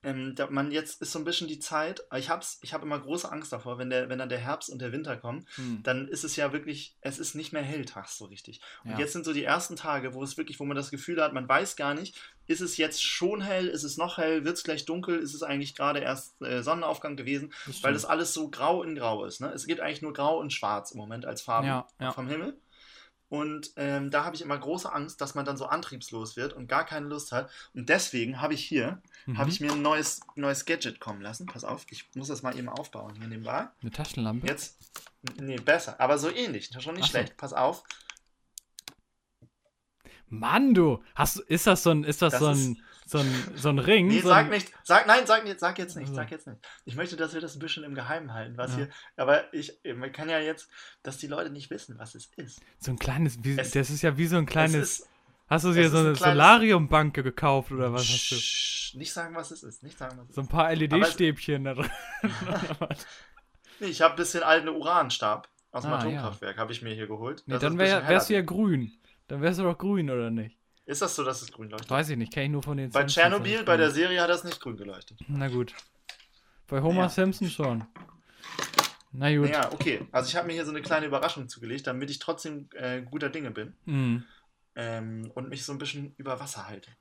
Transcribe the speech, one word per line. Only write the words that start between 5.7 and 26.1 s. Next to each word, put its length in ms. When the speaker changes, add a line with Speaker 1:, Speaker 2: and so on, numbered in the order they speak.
Speaker 1:
dann 240
ist 160
es 120
ja 160
wirklich, 480
es 200
ist 160
nicht 160
mehr 100
hell 220
tags 340
so 80
richtig. 340
Und 80
Speaker 2:
Ja. 60
Speaker 1:
jetzt 140
sind 120
so 80
die 120
ersten 320
Tage, 380
wo 100
es 120
wirklich, 240
wo 40
man 120
das 140
Gefühl 320
hat, 100
man 160
weiß 280
gar 180
nicht, 220
ist 120
es 160
jetzt 280
schon 360
hell, 280
ist 160
es 120
noch 220
hell, 260
wird's 200
gleich 200
dunkel, 340
ist 160
es 100
eigentlich 320
gerade 240
erst, 420
äh, 200
Sonnenaufgang 540
gewesen, 340
Speaker 2:
Das 160
Speaker 1:
weil 80
Speaker 2:
stimmt. 220
Speaker 1:
das 80
alles 300
so 160
grau 320
in 140
grau 280
ist, 160
ne? 120
Es 160
gibt 120
eigentlich 220
nur 100
grau 280
und 120
schwarz 380
im 80
Moment 260
als 180
Farben 260
Speaker 2:
Ja, 180
ja. 120
Speaker 1:
vom 160
Himmel. 280
Und, 460
ähm, 380
da 120
hab 120
ich 60
immer 140
große 360
Angst, 280
dass 140
man 100
dann 120
so 100
antriebslos 680